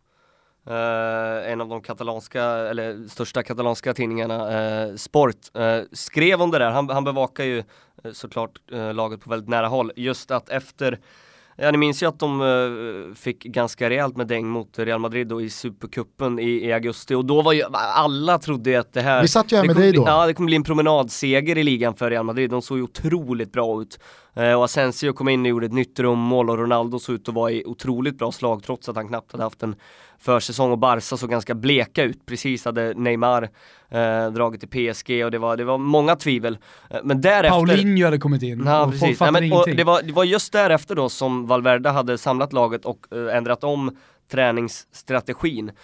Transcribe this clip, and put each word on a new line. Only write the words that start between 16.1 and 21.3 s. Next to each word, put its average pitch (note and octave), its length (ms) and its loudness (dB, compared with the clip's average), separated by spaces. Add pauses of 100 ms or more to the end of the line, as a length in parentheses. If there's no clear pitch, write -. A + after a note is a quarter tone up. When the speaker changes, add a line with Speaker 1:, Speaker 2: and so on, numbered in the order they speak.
Speaker 1:
i, A#2+ 100 0 (160)
i A#2 80 0
augusti. A#2 420 -4
Och B2+ 100 0
då D3 160 4
var D#3 120 6
ju, D3+ 100 2 (100)
alla C#3+ 680 2
trodde C3 300 -4
ju B2+ 60 6
att A#2+ 180 0
det B2 80 -2
här, C3 200 4
Speaker 2:
Vi E3+ 60 6
satt A3 240 2
ju A3+ 40 4
här G3+ 80 6
Speaker 1:
det F3+ 40 4
Speaker 2:
med E3 80 4
Speaker 1:
kommer F#3 100 6
Speaker 2:
dig G3 60 8
Speaker 1:
bli, E3 80 6
Speaker 2:
då. B2 80 4
Speaker 1:
ja, D#3+ 180 6
det E3 80 2
kommer E3+ 140 -2
bli D#3+ 80 4
en D#3 80 2
promenadseger D3+ 920 2